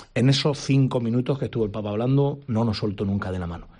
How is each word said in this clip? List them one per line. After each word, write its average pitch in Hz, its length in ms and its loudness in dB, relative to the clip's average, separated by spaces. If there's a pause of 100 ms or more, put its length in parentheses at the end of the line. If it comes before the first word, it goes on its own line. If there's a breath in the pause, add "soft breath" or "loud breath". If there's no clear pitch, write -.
(160)
en 120 140 4
esos 139 280 2
cinco 131 420 2
minutos 120 380 0
que 131 80 -4
estuvo 113 200 -2
el 101 60 -2
Papa 104 200 -4
hablando, 139 560 2
no 113 180 0
nos 104 140 0
soltó 104 260 -4
nunca 98 260 -2
de 92 60 -4
la 90 80 -6
mano. 85 220 -10 (120 loud breath)